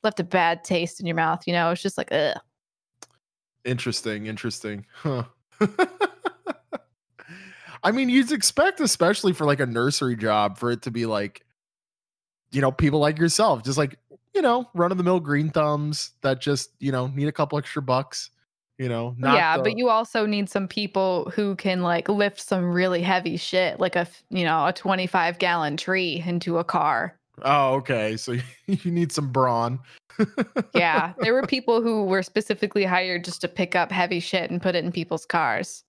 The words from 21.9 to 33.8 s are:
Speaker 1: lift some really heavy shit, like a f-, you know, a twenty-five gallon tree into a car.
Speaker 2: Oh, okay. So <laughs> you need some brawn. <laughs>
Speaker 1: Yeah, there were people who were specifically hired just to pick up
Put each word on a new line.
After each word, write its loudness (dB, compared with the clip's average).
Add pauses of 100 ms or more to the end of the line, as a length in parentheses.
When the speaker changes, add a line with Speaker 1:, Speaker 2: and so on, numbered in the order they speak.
Speaker 1:
lift 0
some -2
really 2
heavy 0
shit, 0
like 0
a 4
f-, -6
you -2
know, 2
a 0
twenty-five 0
gallon 0
tree -2
into -2
a 0
car. 0 (260)
Speaker 2:
Oh, 4
okay. -2
So -6 (180)
<laughs> -18
you -2
need 0
some -4
brawn. 2 (380)
<laughs> 4 (500)
Speaker 1:
Yeah, 2
there 2
were 2
people 0
who 0
were 2
specifically -2
hired 0
just -8
to -4
pick -2
up 2